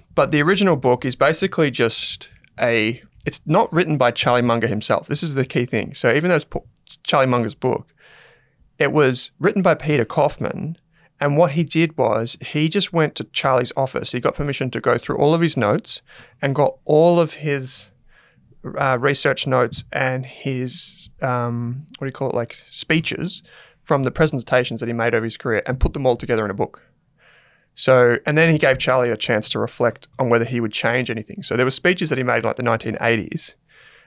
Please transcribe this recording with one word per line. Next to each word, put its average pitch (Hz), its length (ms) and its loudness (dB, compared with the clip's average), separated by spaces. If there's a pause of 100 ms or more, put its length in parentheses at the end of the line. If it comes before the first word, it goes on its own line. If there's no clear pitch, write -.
(140)
But 143 160 2
the 147 120 4
original 180 340 4
book 127 300 2
is 123 100 -4
basically 160 540 2
just - 580 -2 (320)
a, 117 420 0 (220)
it's - 220 -4
not 180 260 2
written 156 240 0
by 123 140 4
Charlie 123 320 2
Munger 117 240 2
himself. 107 400 -2
This 147 160 -2
is 160 120 -4
the 131 120 0
key - 180 -2
thing. 107 300 -4
So 120 180 2
even 151 160 2
though 175 80 4
it's - 80 -2
Paul, - 220 -10 (360)
Charlie 135 240 2
Munger's 123 280 0
book, - 320 -2 (920)
it 143 140 0
was 135 460 2
written 156 240 0
by 170 120 4
Peter 151 300 0
Kaufman. - 720 -2 (420)
And 143 200 0
what 160 140 4
he 165 120 0
did 160 320 0
was 113 460 0
he 151 260 -2
just 196 240 -2
went 156 220 0
to 147 100 -6
Charlie's 131 500 0
office. 127 380 -4
He 123 80 -4
got - 140 0
permission 139 360 -4
to - 100 -6
go 120 180 2
through - 180 -4
all 143 180 2
of 170 60 0
his 165 160 0
notes - 460 -2 (400)
and 139 120 -2
got 139 300 0
all 170 360 6
of 160 140 0
his, 143 560 -6 (880)
uh, 135 220 2
research 139 460 0
notes 127 460 0
and 131 320 -2
his, - 840 -8 (120)
um, 120 640 -4 (120)
what 139 80 -8
do - 20 -6
you 131 40 -8
call 135 180 -4
it, - 40 -4
like, - 360 -6
speeches - 720 -4 (400)
from 139 200 0
the 127 80 0
presentations 127 720 0
that 120 60 -4
he 120 80 -2
made 117 200 0
over 110 100 0
his 113 120 -6
career 110 300 -2
and 127 140 -4
put - 120 2
them 139 140 -4
all 123 100 4
together 113 280 -2
in 101 60 -2
a 98 40 -6
book. - 280 -4 (920)
So, 123 520 4
and 151 100 0
then 160 160 6
he 151 60 4
gave 135 200 2
Charlie 127 320 0
a 113 60 -2
chance 110 340 -2
to - 80 -4
reflect 113 500 -4 (100)
on 131 100 0
whether 117 160 4
he 120 160 -4
would 110 120 -4
change 120 380 -2
anything. 110 320 -10
So - 140 -4
there 123 100 2
were 131 40 0
speeches 180 400 0
that 127 80 -2
he 127 60 -4
made 120 140 0
in, 113 60 -2
like, 110 120 -2
the 123 60 -6
nineteen 113 380 -2
eighties. 113 560 -2 (500)